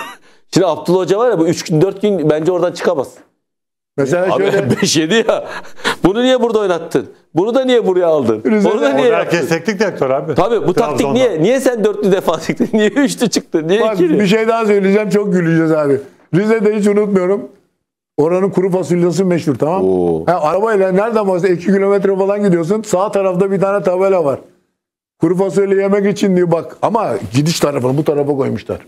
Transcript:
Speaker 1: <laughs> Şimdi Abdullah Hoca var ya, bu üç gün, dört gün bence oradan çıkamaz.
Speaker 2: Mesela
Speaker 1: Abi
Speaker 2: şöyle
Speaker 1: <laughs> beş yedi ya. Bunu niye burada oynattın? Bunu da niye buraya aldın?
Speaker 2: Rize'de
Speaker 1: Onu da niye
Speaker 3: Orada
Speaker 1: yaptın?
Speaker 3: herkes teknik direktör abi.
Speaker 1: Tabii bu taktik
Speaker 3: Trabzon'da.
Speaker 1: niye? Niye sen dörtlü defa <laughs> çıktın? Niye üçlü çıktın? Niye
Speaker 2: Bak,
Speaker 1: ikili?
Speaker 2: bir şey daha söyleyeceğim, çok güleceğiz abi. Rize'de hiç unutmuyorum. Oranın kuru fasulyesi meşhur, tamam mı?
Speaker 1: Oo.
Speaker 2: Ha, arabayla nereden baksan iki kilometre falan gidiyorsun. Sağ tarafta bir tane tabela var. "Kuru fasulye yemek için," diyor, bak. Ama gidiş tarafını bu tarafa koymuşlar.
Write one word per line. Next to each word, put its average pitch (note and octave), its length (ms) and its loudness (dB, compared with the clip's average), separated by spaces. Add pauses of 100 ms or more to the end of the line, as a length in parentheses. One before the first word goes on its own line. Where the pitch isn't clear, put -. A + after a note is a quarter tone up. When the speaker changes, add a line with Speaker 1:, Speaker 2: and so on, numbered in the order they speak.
Speaker 1:
<laughs> - 460 -16
Şimdi F3+ 140 2
Abdullah E3+ 320 -2
Hoca F#3 180 0
var B3 140 0
ya, F3 80 0
bu E3 80 0
üç - 160 -2
gün, D#3 180 0
dört E3 200 0
gün F#3 280 0
bence D#3 220 0
oradan F3 200 0
çıkamaz. D3+ 360 -2 (920)
Speaker 2:
Mesela E3+ 380 0
Speaker 1:
Abi F#3+ 160 0
Speaker 2:
şöyle E3 200 0
Speaker 1:
<laughs> G#3 100 -2
beş - 160 0
yedi F#3 300 2
ya. G3 180 0 (600)
Bunu G#3 180 2
niye B3+ 180 2
burada A3+ 180 0
oynattın? E3 480 -2 (280)
Bunu G#3+ 200 0
da C4 100 0
niye A#3 220 2
buraya F3+ 200 2
aldın? A2+ 380 2
Speaker 2:
Rize'de G#3 280 2
Speaker 1:
Onu G#3+ 80 -2
da C#4+ 120 2
niye C4+ 140 2
Speaker 3:
Orada A3 120 2
Speaker 1:
yaptın? - 180 0
Speaker 3:
herkes F3+ 120 -2
teknik E3 300 -2
direktör E3 300 -2
abi. D3 260 -2
Speaker 1:
Tabii D3+ 320 0
bu F3+ 60 2
taktik - 260 0
Speaker 3:
Trabzon'da. C#3+ 140 0
Speaker 1:
niye? A3+ 280 0
Niye B3 180 2
sen A#3 240 0
dörtlü G3+ 280 0
defa F3 280 0
<laughs> - 80 -10
çıktın? G3+ 260 -2
Niye G#3+ 160 2
üçlü G#3+ 400 0
çıktın? - 380 -4
Niye G3+ 140 2
Speaker 2:
Bak, A3 140 0
Speaker 1:
ikili? F3 240 2
Speaker 2:
bir G#3 80 2
şey A3 200 2
daha A3+ 180 0
söyleyeceğim, G3+ 440 2
çok G3 240 0
güleceğiz E3 380 2
abi. D3 280 2 (360)
Rize'de G#3+ 440 2
hiç G3+ 80 0
unutmuyorum. G3+ 600 0 (680)
Oranın F3+ 320 0
kuru F3+ 220 0
fasulyesi F3 520 0
meşhur, E3+ 320 0
tamam E3+ 280 0
mı? - 80 2
Speaker 1:
Oo. F2 340 0
Speaker 2:
Ha, F3 160 0
arabayla F#3+ 500 0
nereden G#3+ 360 0
baksan F3+ 240 0
iki F3 140 -4
kilometre G3 500 2
falan G3 280 0
gidiyorsun. F3+ 380 0
Sağ G3+ 300 -2
tarafta G3 400 0
bir G3 100 -2
tane G3 220 -2
tabela F#3 420 0
var. C3 140 -2 (840)
"Kuru F3 160 2
fasulye G3 440 0
yemek G3 320 2
için," F#3+ 220 0
diyor, F3 160 2
bak. E3 300 -2
Ama F3+ 280 0 (240)
gidiş D3+ 260 0
tarafını C3+ 380 0
bu D#3 60 0
tarafa D3 320 0
koymuşlar. A#2 420 -4 (100)